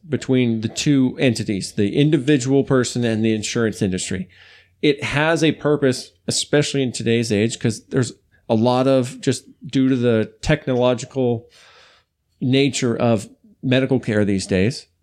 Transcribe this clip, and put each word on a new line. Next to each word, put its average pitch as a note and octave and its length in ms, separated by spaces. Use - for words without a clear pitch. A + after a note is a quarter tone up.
between A#2+ 540
the A#2 60
two C3+ 500
entities, A2 540
the G2+ 240
individual C#3 680
person B2 400
and A2 200
the A2 100
insurance G#2+ 480
industry. F#2 460
It D3 240
has D3+ 400
a D#3 80
purpose, C#3+ 600
especially - 560
in A#2+ 100
today's A#2 380
age, A2 280
'cause - 280
there's B2+ 260
a A#2 60
lot B2 340
of, B2+ 320
just - 240
due C3 240
to C3+ 60
the A2+ 440
technological B2 1080
nature C3 560
of A2+ 320
medical C3 380
care G#2 240
these G2 220
days, G2 400